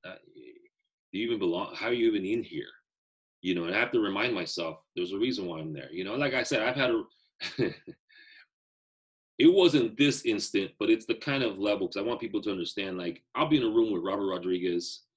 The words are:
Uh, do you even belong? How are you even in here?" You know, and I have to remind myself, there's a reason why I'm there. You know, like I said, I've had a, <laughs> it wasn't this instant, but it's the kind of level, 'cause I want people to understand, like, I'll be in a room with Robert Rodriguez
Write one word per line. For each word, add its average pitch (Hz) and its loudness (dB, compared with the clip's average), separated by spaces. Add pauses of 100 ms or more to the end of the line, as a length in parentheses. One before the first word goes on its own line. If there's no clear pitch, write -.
Uh, 92 -12 (960)
do 95 -4
you 110 -2
even 117 -2
belong? 90 -2
How 107 -6
are 120 0
you 117 4
even 101 0
in 113 -2
here?" 82 -10 (680)
You 90 0
know, 85 -2
and 87 -2
I 104 2
have 123 0
to 120 4
remind 104 0
myself, 82 -6 (180)
there's 90 -4
a 98 -6
reason 107 -2
why 82 -8
I'm 78 -8
there. 69 -12
You 90 -8
know, 104 -6
like 139 -2
I 127 0
said, 113 -2
I've 127 0
had 131 2
a, 113 0 (560)
<laughs> 107 0 (1600)
it 156 10
wasn't 147 6
this 139 4
instant, 104 0
but 104 0
it's - 4
the 113 0
kind 139 -2
of 104 -2
level, 101 0
'cause 87 -4
I 98 -4
want 117 -2
people 104 -4
to 104 -2
understand, 95 -6
like, 87 -8 (120)
I'll 147 0
be 147 6
in 127 2
a 113 2
room 113 4
with 87 -2
Robert 98 -2
Rodriguez 90 -2 (120)